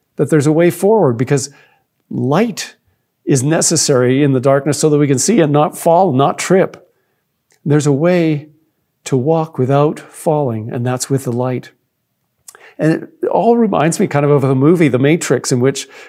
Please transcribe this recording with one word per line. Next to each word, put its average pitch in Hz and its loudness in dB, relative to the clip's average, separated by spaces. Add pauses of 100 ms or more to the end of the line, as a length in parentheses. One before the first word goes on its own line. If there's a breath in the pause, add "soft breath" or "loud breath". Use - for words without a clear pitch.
(160)
that 143 0
there's 147 2
a 156 2
way 170 2
forward, 180 0
because 131 -2 (600 soft breath)
light 156 -4 (480)
is 135 0
necessary 139 0
in 139 2
the 131 0
darkness 139 0
so 156 0
that 147 2
we 147 2
can 135 0
see 196 0
and 151 2
not 151 0
fall, 170 2
not 139 0
trip. - -2 (720)
There's 143 0
a 147 2
way 160 0 (560)
to - -2
walk 160 -2
without 139 0
falling, 127 -4
and 120 -8
that's 127 -4
with 135 -2
the 123 -4
light. 127 -6 (1080 loud breath)
And 160 -2 (140)
it - -2
all 226 2
reminds 170 0
me 196 0
kind 143 0
of 143 0
of 143 2
the 135 0
movie 156 4
The 123 0
Matrix, 143 0
in 127 0
which 135 -2 (200 loud breath)